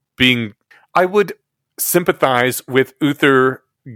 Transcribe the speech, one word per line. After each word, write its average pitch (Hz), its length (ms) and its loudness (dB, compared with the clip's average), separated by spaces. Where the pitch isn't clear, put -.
being, 120 380 0
I 180 120 2
would 190 280 -2
sympathize 131 880 0
with 131 340 0
Uther 135 640 0